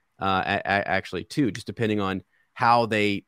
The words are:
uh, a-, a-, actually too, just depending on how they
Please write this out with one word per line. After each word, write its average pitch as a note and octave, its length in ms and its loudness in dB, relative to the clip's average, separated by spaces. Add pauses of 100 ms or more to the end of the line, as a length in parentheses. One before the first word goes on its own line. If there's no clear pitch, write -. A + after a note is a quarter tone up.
(200)
uh, F#2+ 260 0
a-, F#2+ 220 -2
a-, G2 200 0
actually F#2+ 360 -4
too, C#3 260 -2
just - 160 -12
depending G#2+ 340 -2
on F#2+ 220 -2 (300)
how A#2 340 4
they G#2 400 0